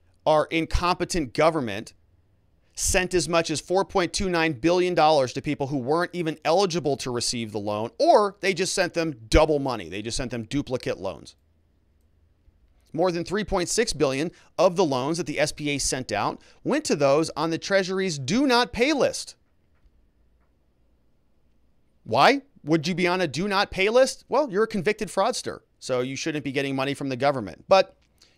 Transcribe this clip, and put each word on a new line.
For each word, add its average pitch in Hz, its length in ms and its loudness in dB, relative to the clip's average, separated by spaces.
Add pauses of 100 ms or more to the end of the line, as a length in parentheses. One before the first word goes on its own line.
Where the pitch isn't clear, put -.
(260)
Our 151 200 4
incompetent 165 880 -2
government 147 600 0 (800)
sent 185 400 0
as 160 160 0
much 165 220 0
as 143 100 -4
four 185 240 0
point 180 280 -2
two 196 160 -2
nine 160 240 2
billion 180 420 2
dollars 151 380 4
to 139 80 -6
people 143 260 -4
who 143 100 -4
weren't 156 360 -2
even 160 300 -4
eligible 160 540 2
to - 140 -8
receive 117 400 -4
the 107 80 -6
loan, 104 400 -4
or 233 420 4
they 196 120 0
just 180 200 -2
sent 175 200 0
them 160 200 -2 (160)
double 156 300 6
money. 120 300 -4
They 98 120 -8
just 110 160 -8
sent 127 140 -6
them 117 120 -6
duplicate 127 560 -6
loans. 87 360 -10 (1600)
More 175 180 2
than 170 120 -4
three 202 200 -4
point 180 260 -2
six 233 240 0
billion 143 380 0 (260)
of 175 180 4
the 196 80 4
loans 139 340 0
that 170 100 -6
the 147 120 -4
S 151 120 0
B 147 180 -6
A 143 80 -2
sent 131 340 -4
out 110 300 -2 (220)
went 294 220 -2
to - 100 0
those 143 420 2
on 165 140 0
the 160 80 -2
Treasury's 190 580 0
do 190 300 0
not 240 260 2
pay 262 180 2
list. 202 440 -2 (2750)
Why 170 380 4 (220)
would 156 240 0
you 185 80 -2
be 175 120 0
on 185 140 0
a 175 60 0
do 156 200 -4
not 196 220 0
pay 190 200 0
list? 254 380 2
Well, 269 220 0
you're 196 140 0
a 220 40 2
convicted 214 420 -4
fraudster, 190 500 -2 (200)
so 127 200 -2
you 131 160 -4
shouldn't 151 280 -6
be 135 80 -6
getting 139 240 -2
money 135 180 -2
from 139 160 -6
the 131 60 -4
government. 120 520 -2
But 190 280 4 (420)